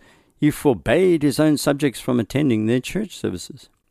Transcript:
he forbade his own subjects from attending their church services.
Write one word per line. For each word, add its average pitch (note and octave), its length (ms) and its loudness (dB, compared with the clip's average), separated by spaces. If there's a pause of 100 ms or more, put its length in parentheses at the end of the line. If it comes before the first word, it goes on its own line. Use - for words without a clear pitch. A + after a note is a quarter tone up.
(380)
he D3 140 2
forbade D3 720 2
his C#3+ 160 0
own D3+ 180 4
subjects C#3 420 -2
from B2 200 0
attending A#2 480 0
their B2 120 2
church - 380 -6
services. - 520 -8 (200)